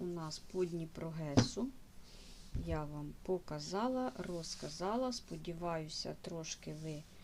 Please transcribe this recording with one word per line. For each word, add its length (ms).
у 60
нас 320
по 260
Дніпрогесу. 1040
Я 180
вам 380
показала, 960
розказала. 960
Сподіваюся, 1080
трошки 540
ви 280